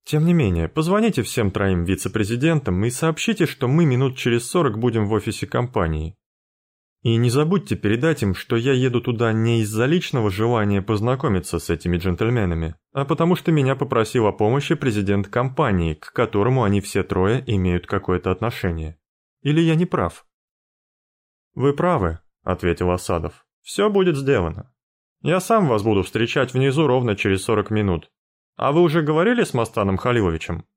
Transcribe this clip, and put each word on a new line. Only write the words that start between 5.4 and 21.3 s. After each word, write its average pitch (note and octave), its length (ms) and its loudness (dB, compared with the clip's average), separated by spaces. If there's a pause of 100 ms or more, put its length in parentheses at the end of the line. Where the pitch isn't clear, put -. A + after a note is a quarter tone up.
компании. E2 680 -2 (840)
И A2+ 140 2
не A#2 160 2
забудьте D3+ 440 0
передать A#2+ 460 0
им, G2 140 0
что - 200 -4
я A#2+ 180 0
еду B2 280 0
туда A#2 320 0
не A2+ 280 2
из-за A2 260 0
личного C#3+ 420 0
желания G#2 540 0
познакомиться A2+ 720 -2
с - 140 -4
этими F2 260 -2
джентльменами, F2+ 800 -2 (180)
а C#3 120 -4
потому E3 300 0
что - 160 -2
меня C3+ 240 2
попросил A#2 520 0
о G2 40 2
помощи C3 440 0
президент G2+ 520 0
компании, A#2 680 0
к - 180 -18
которому A#2+ 500 0
они G2+ 160 2
все G2 220 -2
трое G2+ 460 0
имеют F#2 400 0
какое-то F#2 420 -2
отношение. E2+ 720 -4 (420)
Или D3 200 2
я E3 120 2
не E3+ 140 2
прав?» - 400 -4 (1300)